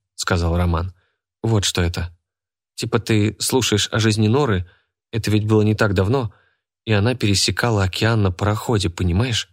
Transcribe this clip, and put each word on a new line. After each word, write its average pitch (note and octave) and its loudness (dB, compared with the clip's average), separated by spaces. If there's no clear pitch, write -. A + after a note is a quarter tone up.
сказал E2+ 0
Роман. F2 0
«Вот A2 0
что - -2
это. E2+ -4
Типа A#2 -2
ты G#2+ 0
слушаешь A2 0
о A#2+ -2
жизни G#2+ 2
Норы, A2 0
это G#2+ -4
ведь G#2+ 0
было G#2+ 4
не G#2+ 2
так G#2+ 0
давно, G#2+ 0
и A2+ 0
она A2 2
пересекала G2+ 0
океан A2 0
на F#2 2
пароходе, G#2 -2
понимаешь? F#2+ -2